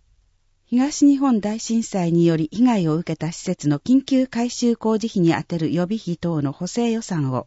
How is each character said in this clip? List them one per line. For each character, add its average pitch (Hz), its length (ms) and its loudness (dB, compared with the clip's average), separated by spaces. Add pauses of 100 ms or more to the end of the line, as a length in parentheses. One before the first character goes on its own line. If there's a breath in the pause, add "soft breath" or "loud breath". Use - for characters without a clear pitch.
(640)
東 277 420 2
日 277 120 6
本 254 240 2
大 214 180 -4
震 226 220 -2
災 175 300 -2
に 170 120 4
よ 165 120 4
り 156 140 -2
被 208 120 0
害 220 260 2
を 151 60 2
受 170 180 -4
け 156 40 -4
た 156 140 -6
施 - 120 -14
設 175 260 -4
の 147 100 0
緊 262 240 2
急 262 240 0
改 233 220 -4
修 240 280 0
工 220 200 0
事 220 120 -4
費 196 140 0
に 165 120 4
充 151 100 -4
て 170 140 -6
る 156 140 -2
予 170 100 0
備 202 160 -4
費 175 180 -6
等 170 240 -4
の 139 120 -2
補 180 140 -10
正 240 240 -2
予 226 120 -2
算 143 300 -2
を 127 140 -4